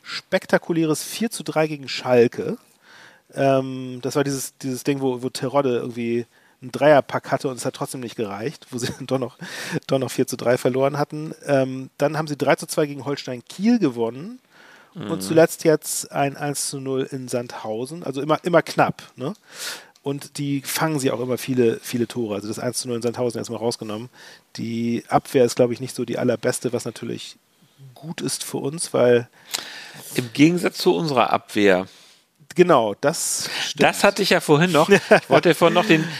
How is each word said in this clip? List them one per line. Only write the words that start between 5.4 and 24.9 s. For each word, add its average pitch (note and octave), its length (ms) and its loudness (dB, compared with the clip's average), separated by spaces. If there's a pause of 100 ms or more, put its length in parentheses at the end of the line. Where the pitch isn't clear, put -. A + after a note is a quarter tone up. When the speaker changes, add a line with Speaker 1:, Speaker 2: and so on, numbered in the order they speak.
Speaker 1:
irgendwie A#2 460 -4 (380)
einen B2+ 80 -14
Dreierpack C3+ 600 2
hatte C#3+ 160 -2
und B2+ 80 -8
es - 80 -8
hat C3+ 100 -6
trotzdem C#3+ 260 -8
nicht A#2 140 -10
gereicht, G#2+ 560 -8
wo B2+ 80 -8
sie A#2 140 -4
<laughs> - 40 -16
dann B2+ 120 -12
doch C3 100 0
noch, A#2+ 180 -6 (520)
doch C3+ 100 2
noch B2 140 -4
vier B2+ 160 0
zu B2 80 -8
drei B2 200 2
verloren C3+ 420 0
hatten. D3+ 360 -6 (120)
Ähm, C3 520 0
dann D3 180 0
haben D#3 120 -4
sie D3 80 -6
drei C#3 180 2
zu E3 120 -2
zwei D#3 200 0
gegen C#3+ 180 -10
Holstein C3 440 -6
Kiel A3+ 320 2
gewonnen C3 580 -2 (560)
und B2+ 160 -10
Speaker 2:
Mhm. F#2+ 100 -6
Speaker 1:
zuletzt D#3 440 2
jetzt - 480 0
ein C#3 240 -2
eins D3 340 -6
zu C#3+ 80 -10
null C3 320 -4
in C3 160 -10
Sandhausen. B2 800 -8
Also C#3 180 -6
immer, D3+ 220 2
immer E3+ 180 4
knapp, - 400 0 (140)
ne? D3 180 -8 (680)
Und C#3+ 360 -8
die C#3+ 240 -2
fangen D#3+ 360 -2
sie C3 120 0
auch A#2+ 100 -2
immer B2+ 160 -2
viele, B2 460 2
viele A#2 260 -2
Tore. A2 280 -4
Also G2+ 120 -8
das A2 100 -8
eins B2 200 -6
zu C3 100 -6
null A#2+ 80 -4
in A2+ 60 -6
Sandhausen A#2+ 360 -2
erstmal G#2+ 200 -8
rausgenommen. A2 500 -6 (480)
Die A#2 540 -4